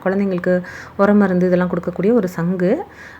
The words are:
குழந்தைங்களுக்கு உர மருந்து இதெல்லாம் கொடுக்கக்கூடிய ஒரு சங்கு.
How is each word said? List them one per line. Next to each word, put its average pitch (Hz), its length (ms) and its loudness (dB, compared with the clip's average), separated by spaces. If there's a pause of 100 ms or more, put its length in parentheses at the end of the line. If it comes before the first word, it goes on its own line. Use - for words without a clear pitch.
குழந்தைங்களுக்கு 185 580 0 (360)
உர 202 160 4
மருந்து 185 340 4
இதெல்லாம் 180 220 2
கொடுக்கக்கூடிய 180 440 -2
ஒரு 208 140 2
சங்கு. 180 560 -2 (360)